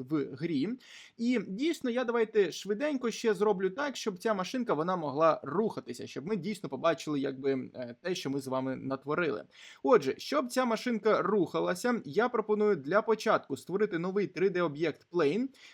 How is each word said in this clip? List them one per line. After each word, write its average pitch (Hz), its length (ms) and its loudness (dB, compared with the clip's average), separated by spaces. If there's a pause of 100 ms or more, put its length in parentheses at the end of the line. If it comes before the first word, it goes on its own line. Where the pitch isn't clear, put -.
(100)
в 147 240 0
грі. 151 340 -2 (480)
І 240 320 2
дійсно, 262 420 -2
я 247 140 0
давайте 220 480 2
швиденько 247 580 -2
ще 214 240 2
зроблю 196 360 2
так, 269 260 -4
щоб 196 220 -4
ця 220 160 0
машинка, 190 400 -2
вона 170 220 0
могла 156 460 4
рухатися, 135 640 -2
щоб 135 200 -8
ми 214 100 -2
дійсно 180 320 -6
побачили, 151 520 0
якби, 135 540 -2
е, 120 280 -12
те, 180 120 -2
що 151 160 -6
ми 139 100 -2
з 131 60 -10
вами 131 300 -2
натворили. 135 680 -4 (380)
Отже, 151 360 6
щоб 269 300 -2
ця 254 160 0
машинка 214 580 2
рухалася, 180 800 0
я 190 240 2
пропоную 208 480 2
для 160 260 0
початку 214 540 0
створити 196 420 -2
новий 185 280 0
три 190 240 0
Д 180 120 0
об'єкт 151 500 -2
Plane. 175 360 2 (260)